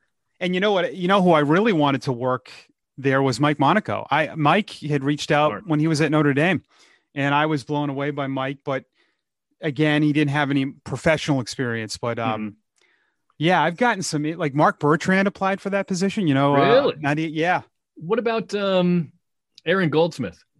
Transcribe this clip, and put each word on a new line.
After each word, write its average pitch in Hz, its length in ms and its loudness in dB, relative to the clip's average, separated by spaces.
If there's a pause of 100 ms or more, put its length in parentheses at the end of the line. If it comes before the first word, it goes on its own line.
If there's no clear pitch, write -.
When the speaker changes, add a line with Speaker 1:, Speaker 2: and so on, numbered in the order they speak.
(380)
Speaker 1:
And 180 160 -4
you 180 60 -2
know 208 120 2
what, 170 220 0
you 180 140 -2
know 202 140 4
who 180 100 6
I 156 80 6
really 180 320 4
wanted 143 300 2
to 139 100 -4
work 127 380 -4 (460)
there 135 280 2
was 131 160 0
Mike 147 180 2
Monaco. 139 500 0
I, 151 280 -2
Mike 160 340 2
had 143 320 -4
reached 147 300 -2
out 147 160 4
Speaker 2:
Smart. 101 180 -6
Speaker 1:
when 151 140 0
he 160 80 2
was 151 120 0
at 160 120 0
Notre 151 200 2
Dame, 156 300 0 (500)
and 143 220 -2
I 151 120 2
was 151 180 -4
blown 147 260 -4
away 139 220 -6
by 143 160 -8
Mike, 135 360 -6
but 131 200 -6 (760)
again, 151 440 0
he 151 80 2
didn't 143 180 0
have 143 220 0
any 139 140 0
professional 147 720 -2
experience, 113 580 -6
but, 117 220 -4
um, 110 200 -2
Speaker 2:
Mm-hmm. 107 140 -8 (840)
Speaker 1:
yeah, 165 220 2
I've 165 160 0
gotten 233 280 0
some, 147 180 -4
like, 156 320 -4
Mark 175 240 2
Bertrand 185 480 2
applied 196 340 -4
for 196 100 -8
that 196 180 -4
position, 190 400 -2
you 139 60 2
know, 143 200 2
uh, 139 40 4 (240)
Speaker 2:
Really? 226 180 -2
Speaker 1:
ninety-eight, 151 320 -2
yeah. 156 300 0 (340)
Speaker 2:
What 208 240 -4
about, 220 340 -4
um, 180 560 0 (560)
Aaron 175 240 0
Goldsmith? 151 540 -2 (160)